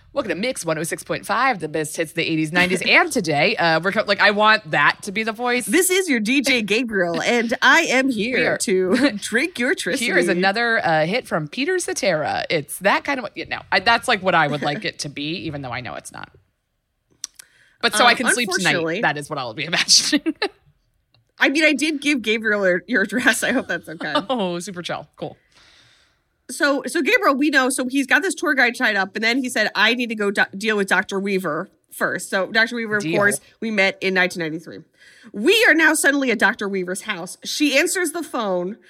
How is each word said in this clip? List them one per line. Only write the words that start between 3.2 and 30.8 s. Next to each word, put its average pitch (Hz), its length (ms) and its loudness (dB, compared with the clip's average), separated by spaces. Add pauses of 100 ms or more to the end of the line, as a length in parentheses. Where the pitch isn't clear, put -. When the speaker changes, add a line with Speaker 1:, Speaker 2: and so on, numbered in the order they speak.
Speaker 1:
Uh, 165 240 2
we're 190 120 0
co-, 208 140 0
like, 202 120 4
I 190 120 6
want 214 400 4
that 151 320 2
to 202 100 -10
be 220 100 -2
the 226 100 -2
voice. 247 340 -2
Speaker 2:
"This 349 240 4
is 370 180 2
your 262 100 2
D 240 220 2
J 247 220 2
Gabriel, 196 580 0
and 226 400 0
I 294 220 6
am 262 240 0
Speaker 1:
<laughs> - 20 0
We 254 60 -2
Speaker 2:
here 208 400 0
Speaker 1:
are - 40 -4
Speaker 2:
to 196 520 2
<laughs> 208 80 -8
drink 285 400 -4
your 254 160 0
tricity." 175 240 -4
Speaker 1:
Here 233 180 -2
is 247 120 2
another, 196 560 0
uh, 156 200 2
hit 214 240 -4
from 160 200 -4
Peter 349 300 -2
Cetera. 156 720 -2
It's - 300 -4
that 240 260 0
kind 277 160 -4
of, - 140 -10
you 165 100 -10
know, 117 160 -8 (100)
I, 196 100 2
that's, 233 280 2
like, 220 140 0
what 185 120 2
I 160 140 4
would 143 140 -4
like 147 240 -4
it - 140 -8
to 147 100 -8
be, 143 220 -8 (140)
even 147 140 -8
though 131 120 -10
I 120 100 -8
know 87 120 -10
it's - 180 -14
not. - 180 -16 (1500)
But 233 120 0
so 214 100 4
Speaker 2:
Um, 240 60 8
Speaker 1:
I 233 40 4
can 240 140 -2
sleep 247 200 2
Speaker 2:
unfortunately 170 480 0
Speaker 1:
tonight. 170 180 2
That 147 60 -4
is 147 80 -12
what 151 100 -6
I'll 120 160 -8
be 143 100 -6
<laughs> - 20 -6
imagining. - 680 0 (1040)
Speaker 2:
I 269 120 4
mean, 294 140 0
I 302 100 4
did 294 260 -2
give 285 220 0
Gabriel 214 440 0
your, 180 220 2
your 208 140 0
address. 226 400 0
I 185 100 0
hope 247 160 -2
that's 175 200 -6
okay. 156 320 -8
Speaker 1:
<laughs> 196 100 -12
Oh, 185 300 -2
super 180 220 -12
chill. 151 240 -10 (100)
Cool. - 200 -10 (1120)
Speaker 2:
So, 277 360 0
so 302 160 -2
Gabriel, 392 320 2
we 294 160 2
know, 262 200 2
so 262 180 -2
he's 262 180 -2
got 269 160 2
this 370 120 -2
tour - 200 -2
guide 247 240 2
tied 226 180 0
up, 190 200 -2
and 220 80 -4
then 240 140 2
he 254 100 -2
said, 214 260 0
"I 220 200 2
need 240 160 -4
to 226 40 -4
go 202 160 0
do-, 202 140 0 (120)
deal 214 200 -2
with 202 100 0